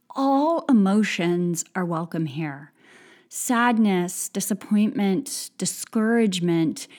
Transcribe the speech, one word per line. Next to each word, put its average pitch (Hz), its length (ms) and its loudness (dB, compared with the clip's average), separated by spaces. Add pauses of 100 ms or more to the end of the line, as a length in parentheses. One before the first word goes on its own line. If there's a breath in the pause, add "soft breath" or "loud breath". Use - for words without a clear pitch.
(180)
All 277 500 2
emotions 190 960 2 (120)
are 185 100 -2
welcome 170 400 -4
here. 143 480 -8 (560 loud breath)
Sadness, 220 960 0
disappointment, 196 1300 -2
discouragement, 185 1400 0